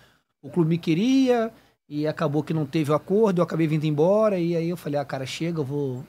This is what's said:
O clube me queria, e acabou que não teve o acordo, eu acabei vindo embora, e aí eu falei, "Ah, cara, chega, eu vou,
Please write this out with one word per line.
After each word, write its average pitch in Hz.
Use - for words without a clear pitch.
O 135
clube 165
me 170
queria, 233
e 147
acabou 151
que 165
não 156
teve 143
o -
acordo, 196
eu 170
acabei 165
vindo 151
embora, 185
e 170
aí 165
eu 175
falei, 147
"Ah, 147
cara, 135
chega, 160
eu 143
vou, 135